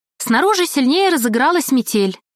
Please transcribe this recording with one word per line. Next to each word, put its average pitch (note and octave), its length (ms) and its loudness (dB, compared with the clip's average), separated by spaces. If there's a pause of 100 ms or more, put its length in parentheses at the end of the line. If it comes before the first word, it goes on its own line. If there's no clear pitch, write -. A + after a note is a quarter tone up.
(180)
Снаружи F4+ 480 0
сильнее D#4+ 440 0
разыгралась C4+ 640 0
метель. G#3 460 0 (180)